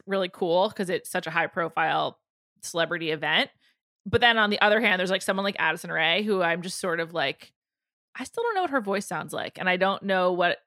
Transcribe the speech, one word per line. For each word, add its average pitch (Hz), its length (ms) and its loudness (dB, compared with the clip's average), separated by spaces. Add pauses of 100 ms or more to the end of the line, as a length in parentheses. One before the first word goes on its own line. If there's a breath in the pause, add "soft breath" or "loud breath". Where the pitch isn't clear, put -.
really 190 240 -2
cool 185 420 2
'cause 190 180 -4
it's 170 200 -4
such 185 180 -4
a 156 40 -6
high 165 160 2
profile 156 720 0 (420)
celebrity 165 500 -2
event. 156 380 0 (560)
But 226 160 0
then 233 160 6
on 208 120 4
the 208 120 0
other 214 200 6
hand, 190 180 2
there's, 180 120 0
like, 185 100 0
someone 196 220 -2
like 196 160 -2
Addison 165 320 -2
Rae, 165 320 0
who 202 180 0
I'm 170 200 0
just 180 180 -8
sort 170 200 -2
of 165 140 -6
like, 147 400 -4 (640)
I 254 80 -10
still 466 200 -6
don't 466 120 -2
know 370 60 0
what 349 100 -2
her 269 100 0
voice 196 240 -2
sounds 156 280 -8
like, - 260 -8
and 185 100 -2
I 185 80 2
don't 190 260 0
know 185 300 2
what 175 340 0